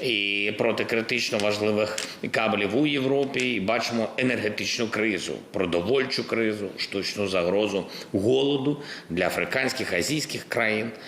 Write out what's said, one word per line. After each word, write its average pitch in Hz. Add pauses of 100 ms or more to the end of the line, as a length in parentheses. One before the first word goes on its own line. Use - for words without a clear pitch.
і 101
проти 113
критично 117
важливих 104 (320)
кабелів 104
у 151
Європі. 131
І 98
бачимо 113
енергетичну 107
кризу, 101 (200)
продовольчу 107
кризу, 107
штучну 101
загрозу 95 (260)
голоду 135 (280)
для 87
африканських, 98
азійських 120
країн. 110 (180)